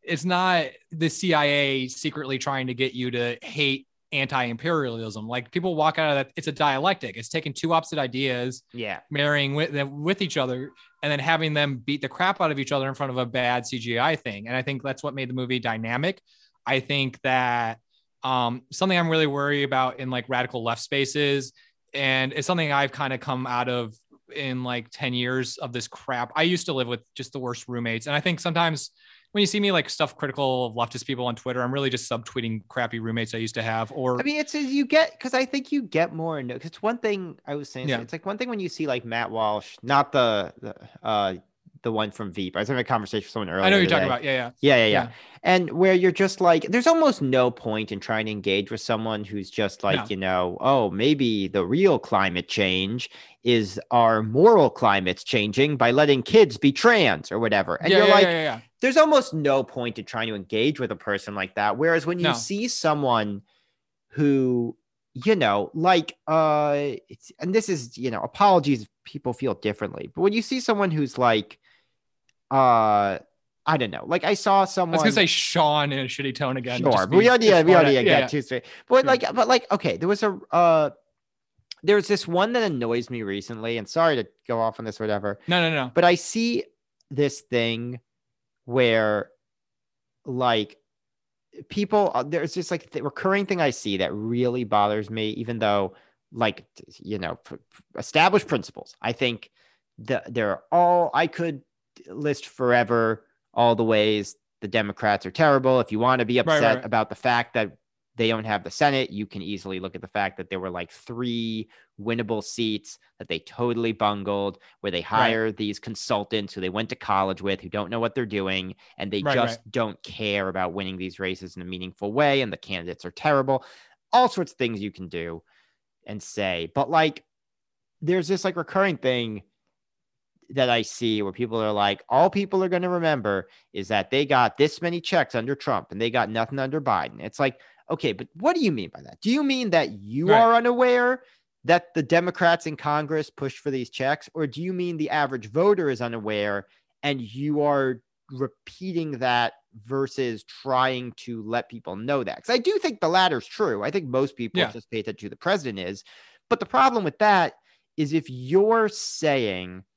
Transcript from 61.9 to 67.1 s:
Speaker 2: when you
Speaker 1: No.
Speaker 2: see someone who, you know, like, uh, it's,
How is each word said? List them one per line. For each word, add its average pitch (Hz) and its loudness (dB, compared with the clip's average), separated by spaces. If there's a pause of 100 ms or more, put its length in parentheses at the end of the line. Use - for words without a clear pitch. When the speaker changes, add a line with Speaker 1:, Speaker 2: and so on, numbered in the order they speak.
Speaker 2:
when 175 -2
you 170 0
Speaker 1:
No. 151 4
Speaker 2:
see 202 -4
someone 123 0 (680)
who, 131 0 (380)
you 202 2
know, 104 2
like, 170 2
uh, 151 2 (320)
it's, - -20